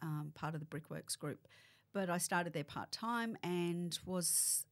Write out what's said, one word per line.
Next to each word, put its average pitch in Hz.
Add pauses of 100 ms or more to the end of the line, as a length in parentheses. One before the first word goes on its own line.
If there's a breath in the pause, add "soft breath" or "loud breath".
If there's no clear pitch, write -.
um, 151
part 156
of 156
the 156
Brickworks 151
group. - (460 soft breath)
But 190
I 180
started 175
there 151
part-time 226
and 175
was -